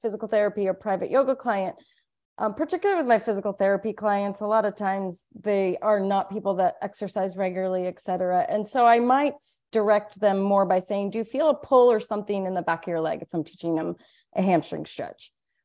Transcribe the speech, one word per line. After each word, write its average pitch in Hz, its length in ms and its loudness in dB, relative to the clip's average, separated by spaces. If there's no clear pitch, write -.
physical 214 260 -6
therapy 208 400 0
or 185 60 -2
private 190 360 -4
yoga 262 260 2
client, 202 400 -4
um, 214 160 -4
particularly 359 460 -2
with 262 80 -2
my 226 100 4
physical 202 340 -4
therapy 196 400 0
clients, 202 480 -2
a 214 60 -4
lot 214 200 2
of 202 100 -4
times 190 480 -4
they 196 460 -2
are 208 200 2
not 196 300 0
people 196 260 -4
that 185 260 0
exercise 190 540 -6
regularly, 185 500 -2
et 180 140 -8
cetera. 180 480 0
And 208 200 -4
so 247 160 2
I 233 160 8
might 269 340 2
s-, - 380 -20
direct 208 480 2
them 196 200 4
more 196 260 2
by 185 140 2
saying, 202 300 -4
"Do 214 80 -6
you 226 60 -4
feel 285 240 0
a 285 60 4
pull 247 360 6
or 214 100 4
something 208 460 -4
in 185 80 -4
the 175 80 -2
back 165 220 -2
of - 40 -8
your 165 120 -2
leg?" 160 220 -4
if - 100 -14
I'm 160 120 -4
teaching 165 320 -6
them 170 200 -4
a 190 80 0
hamstring 156 420 0
stretch. - 480 -14